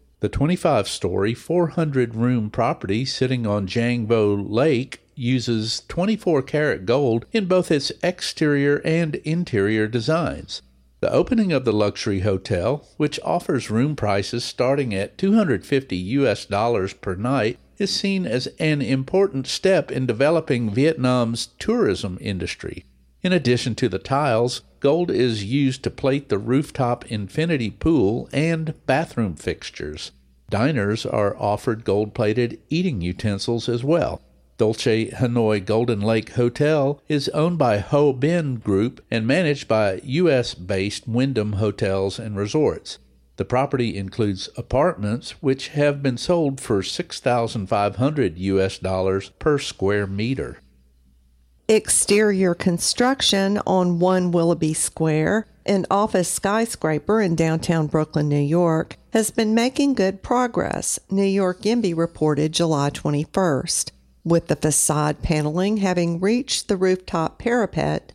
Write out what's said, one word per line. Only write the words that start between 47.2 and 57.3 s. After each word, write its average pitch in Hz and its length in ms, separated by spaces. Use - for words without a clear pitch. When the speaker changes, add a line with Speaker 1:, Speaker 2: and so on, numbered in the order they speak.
Speaker 1:
five 101 300
hundred 120 420
U 95 240
S 95 160
dollars 95 520
per 151 180
square 101 480
meter. 104 540
Speaker 2:
Exterior 208 840
construction 196 1120
on 180 320
One 180 320
Willoughby 165 460
Square, 160 720
an 196 240
office 196 400
skyscraper 208 880
in 185 140